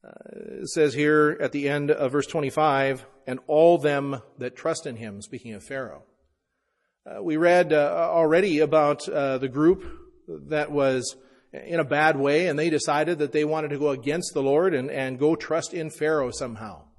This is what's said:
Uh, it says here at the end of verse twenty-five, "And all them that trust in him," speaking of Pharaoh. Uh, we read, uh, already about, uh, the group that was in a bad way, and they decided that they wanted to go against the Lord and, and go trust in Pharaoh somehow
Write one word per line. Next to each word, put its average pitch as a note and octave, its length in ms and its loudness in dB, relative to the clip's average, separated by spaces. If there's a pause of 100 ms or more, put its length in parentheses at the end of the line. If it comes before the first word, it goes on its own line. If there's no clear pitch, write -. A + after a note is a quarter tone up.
Uh, - 60 -20 (520)
it D3 80 -10
says D3+ 260 0
here D3+ 440 4
at B2+ 120 -2
the C#3+ 180 -2
end D3 220 0
of C3+ 200 0
verse C#3 140 0
twenty-five, C3+ 800 0 (220)
"And B2+ 180 -8
all E3 320 6
them C#3 460 -2 (160)
that B2+ 160 -8
trust D#3+ 320 -6
in B2 80 -10
him," G#2 260 -12
speaking A2+ 320 -16
of G2+ 100 -16
Pharaoh. A#2 380 -12 (1040)
Uh, - 160 -14
we D#3+ 140 -2
read, F3 380 4
uh, D#3 400 2
already E3 460 4
about, D3 500 2
uh, C#3 280 -2
the C3 120 -4
group D#3 340 2 (460)
that D3+ 420 -6
was C3+ 460 0 (340)
in E3 300 -4
a - 20 2
bad D3+ 340 2
way, D3 300 2
and D3 100 -2
they D#3+ 120 0
decided D3+ 500 0
that D3 140 -2
they D3+ 100 2
wanted D3+ 280 -2
to C#3+ 60 -6
go D3 120 0
against C#3 440 -4
the C#3+ 80 -2
Lord D3+ 320 2
and, C3 160 -4
and C3 300 -6
go D#3 160 2
trust - 380 -6
in D#3+ 160 -8
Pharaoh D3 420 -2
somehow G#2+ 520 -12 (160)